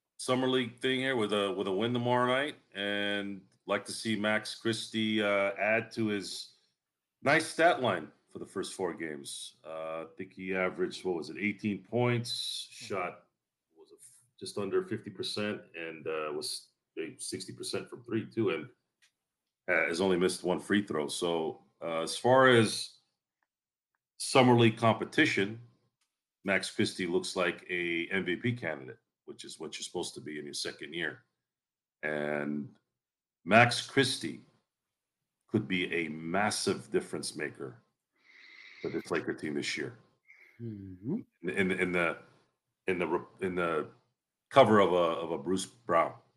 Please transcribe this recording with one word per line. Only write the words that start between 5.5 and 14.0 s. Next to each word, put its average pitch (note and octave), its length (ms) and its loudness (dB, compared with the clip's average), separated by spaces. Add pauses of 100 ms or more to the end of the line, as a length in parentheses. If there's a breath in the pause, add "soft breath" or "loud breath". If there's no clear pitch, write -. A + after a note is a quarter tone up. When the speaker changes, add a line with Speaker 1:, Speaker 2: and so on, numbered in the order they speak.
Speaker 1:
add A2 340 0
to A2+ 120 -2
his G2+ 440 -6 (720)
nice D#3 220 4
stat D#3+ 360 4
line F2+ 240 0 (260)
for - 60 -14
the - 80 -10
first - 280 -6
four F2 200 -2
games. D2 600 -10 (120)
Uh, D#2+ 360 -8
I - 20 -12 (120)
think F#2+ 160 -14
he F#2 220 -6
averaged, F#2 500 -2
what F#2 120 0
was D#2 120 -8
it, D#2 120 -14
eighteen G#2 500 -2
points, A#2+ 800 -2
shot, F#2+ 520 -8 (540)
was - 140 -20
it - 80 -20 (400)